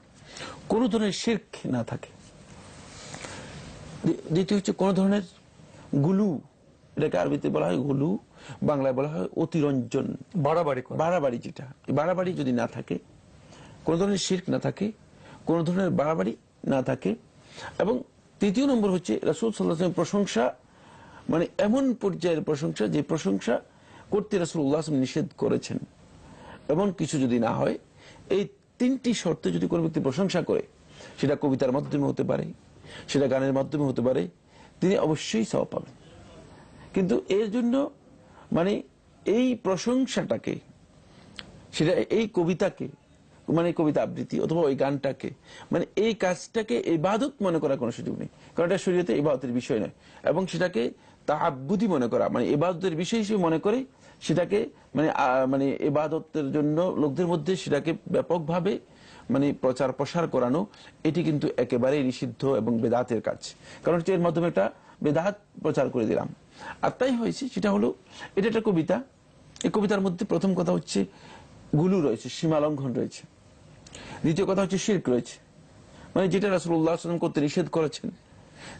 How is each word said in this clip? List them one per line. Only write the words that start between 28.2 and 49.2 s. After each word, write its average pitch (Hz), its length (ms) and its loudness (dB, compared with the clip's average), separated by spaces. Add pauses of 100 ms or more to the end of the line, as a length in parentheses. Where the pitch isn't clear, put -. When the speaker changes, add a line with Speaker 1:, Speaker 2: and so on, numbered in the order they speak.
Speaker 1:
এই 196 180 2 (300)
তিনটি 247 360 2
শর্তে 170 360 -2
যদি 170 160 0
কোনো 170 160 0
ব্যক্তি 160 180 0
প্রশংসা 160 420 0
করে, - 200 2 (580)
সেটা 139 200 2
কবিতার 135 320 2
মাধ্যমে 143 340 0
হতে 131 240 0
পারে, - 140 0 (640)
সেটা 139 180 2
গানের 131 260 2
মাধ্যমে 135 320 0
হতে 123 180 0
পারে, 131 260 2 (520)
তিনি - 180 4
অবশ্যই 160 460 0
সওয়াব - 260 -2
পাবেন। - 220 -8 (1040)
কিন্তু 190 200 2 (140)
এর 202 220 2
জন্য, 247 400 0 (600)
মানে 190 300 2 (420)
এই 247 300 4
প্রশংসাটাকে, 214 1000 0 (1160)
সেটা 151 200 2
এই 196 420 2
কবিতাকে, 175 540 0 (600)
মানে 170 280 2
কবিতা 147 260 2
আবৃত্তি 120 380 -4
অথবা 165 200 0
ওই 151 140 4
গানটাকে, 135 560 -2 (420)
মানে 170 120 0 (120)
এই 214 180 2
কাজটাকে 214 720 -2
ইবাদত 185 460 0 (100)
মনে 170 160 0
করার 143 200 0
কোনো 120 140 -2
সুযোগ - 260 -8
নেই, - 100 -8 (260)
কারণ 170 140 2
এটা 190 100 2
শরীয়তে 180 400 0
ইবাদতের 139 340 0